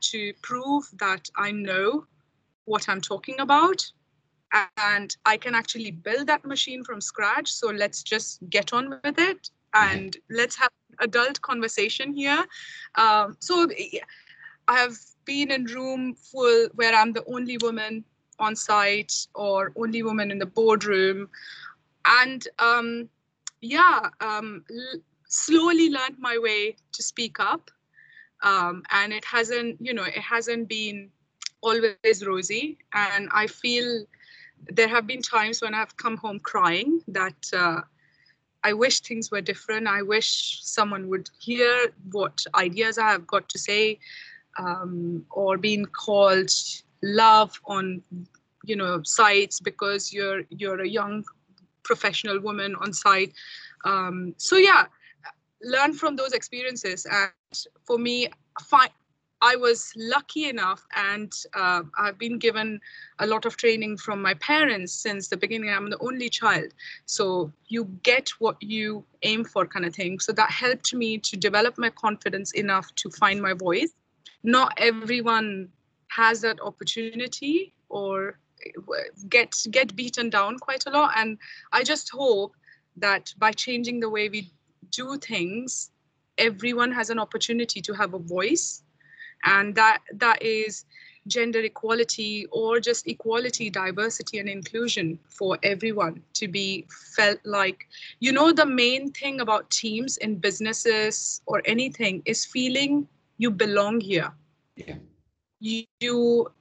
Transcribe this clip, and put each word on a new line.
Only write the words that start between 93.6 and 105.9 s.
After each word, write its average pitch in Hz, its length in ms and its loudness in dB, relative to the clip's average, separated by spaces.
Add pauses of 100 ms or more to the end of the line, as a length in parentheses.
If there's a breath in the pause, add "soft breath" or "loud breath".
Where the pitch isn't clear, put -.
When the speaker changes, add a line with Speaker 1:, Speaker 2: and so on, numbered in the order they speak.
Speaker 1:
diversity, 196 680 -4
and 202 120 -6
inclusion 196 680 -4 (120)
for 190 340 -2
everyone 202 580 -2 (120)
to 214 160 -4
be 190 360 -4 (300)
felt 208 300 4
like, 196 420 -2 (320 loud breath)
you 262 140 0
know, 302 180 6
the 311 140 6
main 262 480 2
thing 269 260 -6
about 220 300 0
teams 226 480 -4
in 214 180 -4
businesses 214 1080 -2
or - 180 0
anything 226 640 -2
is 220 200 -2
feeling 277 640 0 (300)
you 240 120 2
belong 208 520 2
here. 190 280 -2 (460)
Speaker 2:
Yeah. - 200 -16 (640)
Speaker 1:
You, 233 1000 0